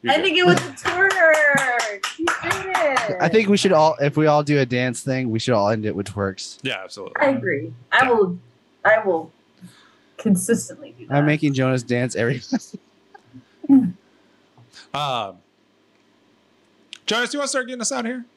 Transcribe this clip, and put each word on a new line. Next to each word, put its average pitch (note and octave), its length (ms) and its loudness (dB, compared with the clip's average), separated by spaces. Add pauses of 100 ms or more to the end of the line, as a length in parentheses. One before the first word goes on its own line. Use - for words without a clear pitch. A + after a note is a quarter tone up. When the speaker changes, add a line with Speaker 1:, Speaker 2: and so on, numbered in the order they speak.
Speaker 1:
You're B3+ 100 2
Speaker 2:
I D4+ 40 2
Speaker 1:
good. E4 80 0
Speaker 2:
think E4+ 120 2
it F4+ 80 4
was F4 120 6
a - 160 -6
twerk. D4 1300 2 (120)
He D#4+ 80 -4
did E4+ 880 -2
it. F3+ 100 -6
Speaker 3:
I E3 80 2
think G#3+ 200 2
we G3+ 80 4
should F#3+ 140 2
all, D#3 300 4
if C#3+ 160 0
we D#3 100 4
all D3 160 4
do D3 160 2
a C3+ 60 2
dance B2 360 -2
thing, C3 300 -2
we A2 80 -2
should B2 160 0
all G2+ 140 2
end A2 160 -2
it F#2 100 -4
with G2 120 -6
twerks. G2 560 -6
Speaker 1:
Yeah, A#2 200 -6
absolutely. - 360 -16
Speaker 2:
I C#4+ 100 2
agree. F#3+ 420 -4 (200)
I A#3+ 140 2
Speaker 1:
Yeah. B3+ 60 0
Speaker 2:
will, F#3+ 260 2 (480)
I G#3+ 180 4
will E3 280 -2 (840)
consistently - 840 -2
do - 80 -20
that. C3+ 80 -2
Speaker 3:
I'm D3 100 4
making D3+ 280 2
Jonas C3 280 0
dance A#2+ 340 -2
every A#2 300 -2
<laughs> - 60 -10 (2500)
Speaker 1:
Um, A#2+ 440 -4 (1700)
Jonas, A#3 260 -2
do C#4+ 60 -6
you - 20 -4
wanna C#4+ 80 -4
start C4 200 -4
getting B3 140 -10
us G#3+ 100 -2
out B3+ 100 -4
of A#3 60 -6
here? B3 180 -8 (120)